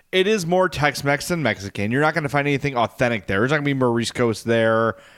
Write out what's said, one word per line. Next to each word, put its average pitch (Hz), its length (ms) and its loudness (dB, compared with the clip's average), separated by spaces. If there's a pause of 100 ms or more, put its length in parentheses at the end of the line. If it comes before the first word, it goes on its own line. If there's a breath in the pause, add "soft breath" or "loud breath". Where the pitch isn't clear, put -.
(120)
it 185 160 2
is 214 180 2
more 180 240 2
Tex-Mex 143 580 -2
than 175 160 -2
Mexican. 101 480 -2
You're 135 100 0
not 156 120 2
gonna 151 160 -4
find 143 180 0
anything 139 300 -2
authentic 117 500 -2
there. 98 120 0
There's 123 120 2
not 156 60 2
gonna 143 80 -4
be 139 140 0
Mariscos 117 640 0
there, 113 520 2 (220 loud breath)